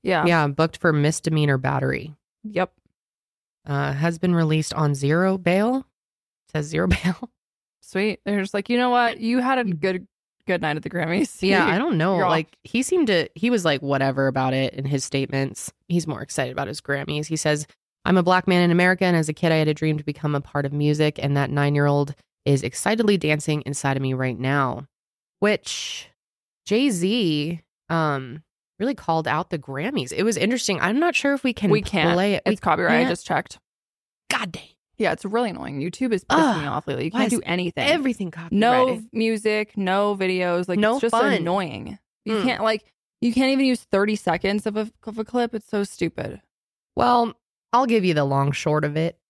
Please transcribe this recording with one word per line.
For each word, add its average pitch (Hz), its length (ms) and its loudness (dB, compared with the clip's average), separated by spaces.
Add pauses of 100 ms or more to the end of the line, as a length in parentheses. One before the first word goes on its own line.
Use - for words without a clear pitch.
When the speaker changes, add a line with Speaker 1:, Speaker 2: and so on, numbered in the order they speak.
Speaker 1:
Yeah. 165 220 0
Speaker 2:
Yeah, 165 220 4
booked 156 300 0
for 170 160 2
misdemeanor 151 640 2
battery. 135 560 -4 (280)
Speaker 1:
Yep. 202 280 -2 (960)
Speaker 2:
Uh, 143 260 -2
has 165 240 -2
been 180 160 0
released 156 400 0
on 147 220 0
zero 170 420 0
bail. 208 480 0 (680)
Says 156 140 -4
zero 151 220 -2
<laughs> 175 160 2
bail. 180 260 -4 (520)
Speaker 1:
Sweet. 196 440 -4
They're 202 160 -2
just 190 120 -6
like, 202 160 -4
"You 240 80 2
know 247 120 2
what? 240 300 0
You 226 200 0
had 254 200 0
a 247 40 -2
good, 185 440 -2 (400)
good 180 160 0
night 151 140 -2
at 151 60 -6
the - 60 -8
Grammys." 175 540 -2
<laughs> 185 40 2
Speaker 2:
Yeah, 190 200 4
I 170 100 2
don't 254 220 0
know. 185 160 2
Speaker 1:
You're 180 100 2
off. 175 60 2
Speaker 2:
Like, 160 320 -2
he - 180 -2
seemed 330 260 2
to, 175 280 2
he 208 160 0
was, 214 120 2
like, 143 200 2
whatever 135 440 2
about 131 280 0
it 135 180 0
in 135 120 -8
his 139 180 -2
statements. - 680 -4 (160)
He's 170 200 0
more 143 160 -6
excited 127 280 -6
about 139 160 -6
his - 140 -10
Grammys. 147 460 -4
He 156 80 -4
says, 151 320 -2 (360)
"I'm 185 140 4
a 180 60 4
black 180 240 2
man 180 160 4
in 175 80 4
America, 180 340 4
and 175 100 4
as 156 140 2
a 156 40 -4
kid, 165 180 0
I 160 60 4
had 156 100 2
a 151 80 2
dream 156 240 0
to 147 40 -10
become 147 300 -4
a 143 80 0
part 143 240 -4
of 139 80 -6
music, 147 480 2
and 139 160 0
that 139 140 0
nine-year-old 143 640 2 (300)
is 139 180 2
excitedly 208 540 0
dancing 151 500 0
inside 139 300 -2
of 135 40 -2
me 131 140 -2
right 127 240 -4
now." 135 480 -2 (540)
Which, - 680 -4 (560)
Jay-Z, 185 960 0 (280)
um, 147 540 -2 (360)
really 240 160 -2
called 160 320 -2
out 156 220 -2
the 165 100 -4
Grammys. 139 520 -6
It - 120 -2
was 208 140 0
interesting. 208 420 0
I'm 220 200 0
not 339 160 0
sure 277 180 0
if 269 100 -4
we 254 100 0
can 202 160 -2
Speaker 1:
We 208 120 4
can't. 170 320 0
Speaker 2:
play 196 220 2
it. - 100 -4
We 208 80 2
Speaker 1:
It's 202 80 -6
copyright. 175 340 2
I 233 60 4
Speaker 2:
can't. 262 80 2
Speaker 1:
just - 180 -4
checked. - 320 -4 (720)
Speaker 2:
God 190 240 -2
dang. - 100 -14 (340)
Speaker 1:
Yeah, 196 140 2
it's - 140 -6
really 220 240 0
annoying. 139 320 -8
YouTube 220 320 -2
is 190 120 -2
pissing 277 360 2
me 147 40 -4
Speaker 2:
Ugh. 143 80 -4
Speaker 1:
off - 140 -6
lately. 131 180 -4
You 165 60 -4
Speaker 2:
Why 220 100 -2
Speaker 1:
can't 214 120 2
Speaker 2:
is 233 60 0
Speaker 1:
do - 60 -8
anything. 180 440 -2
Speaker 2:
everything 269 380 0 (240)
Speaker 1:
No 214 200 4
Speaker 2:
copyrighted? 254 320 2
Speaker 1:
v-, - 100 -20
music, 214 640 -2
no 202 380 0
videos. 180 520 0
Like, 185 120 0
Speaker 2:
No 214 140 4
Speaker 1:
it's 269 80 0
just 233 100 0
Speaker 2:
fun. 254 220 2
Speaker 1:
annoying. 170 640 -4 (280)
You 214 120 -2
Speaker 2:
Mm. 196 60 0
Speaker 1:
can't, 247 200 -2
like, 220 220 -2 (340)
you 240 140 0
can't 262 180 2
even 269 140 2
use 254 180 0
thirty 208 320 0
seconds 202 500 -2
of 214 120 -4
a, 220 140 -6 (140)
of 220 140 -12
a 214 60 -6
clip. 240 300 -2
It's 214 140 -10
so 202 140 -2
stupid. - 580 -8 (540)
Speaker 2:
Well, 240 380 2 (400)
I'll 254 140 4
give 226 180 2
you 180 80 4
the 147 120 2
long 139 260 2
short 151 320 0
of 147 140 -4
it. 165 200 -2 (120)